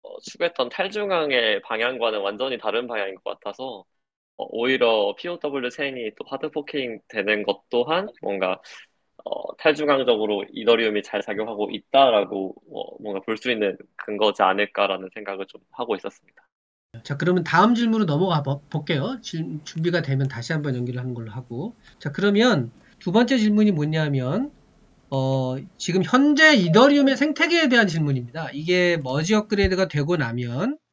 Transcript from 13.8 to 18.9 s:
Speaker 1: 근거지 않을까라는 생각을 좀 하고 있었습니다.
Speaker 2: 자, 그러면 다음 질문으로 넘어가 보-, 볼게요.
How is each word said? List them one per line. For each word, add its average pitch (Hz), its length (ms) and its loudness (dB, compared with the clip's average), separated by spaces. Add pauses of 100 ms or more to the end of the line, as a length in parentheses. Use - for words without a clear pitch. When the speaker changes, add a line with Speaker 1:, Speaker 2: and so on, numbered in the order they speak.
Speaker 1:
근거지 104 460 0
않을까라는 95 720 0
생각을 98 340 -10
좀 - 140 -20 (100)
하고 117 240 -4
있었습니다. - 480 -16 (600)
Speaker 2:
자, 143 140 -8
그러면 175 260 0
다음 196 320 4
질문으로 220 300 0
넘어가 165 380 0
보-, 139 260 -4
볼게요. 160 520 -4